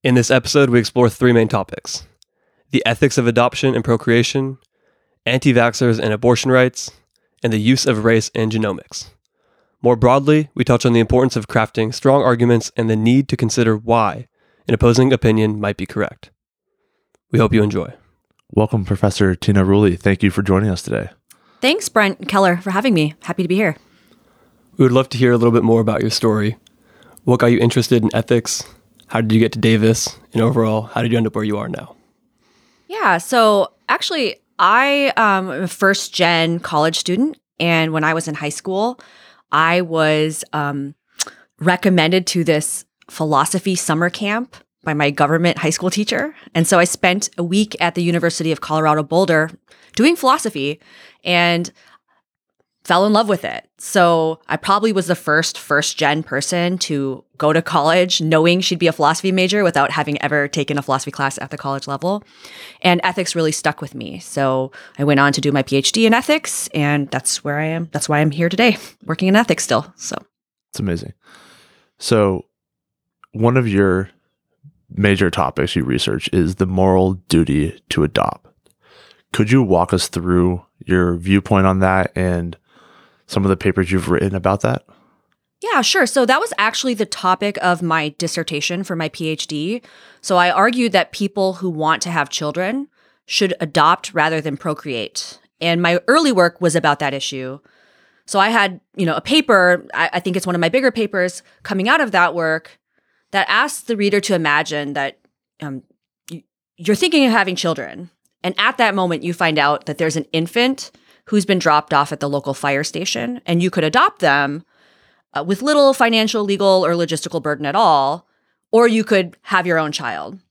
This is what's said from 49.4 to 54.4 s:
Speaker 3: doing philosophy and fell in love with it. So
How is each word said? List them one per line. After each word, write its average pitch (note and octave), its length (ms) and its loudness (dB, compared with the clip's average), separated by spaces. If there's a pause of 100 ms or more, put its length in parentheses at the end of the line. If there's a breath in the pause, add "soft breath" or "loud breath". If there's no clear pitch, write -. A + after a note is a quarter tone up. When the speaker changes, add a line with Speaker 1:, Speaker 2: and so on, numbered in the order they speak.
Speaker 3:
doing D#4 200 4
philosophy G3 640 -2 (440 soft breath)
and F3 480 0 (1120 soft breath)
fell F#3 220 2
in G#3+ 80 2
love G#3 160 2
with F#3+ 160 -2
it. A#1 320 -10
So E3 680 0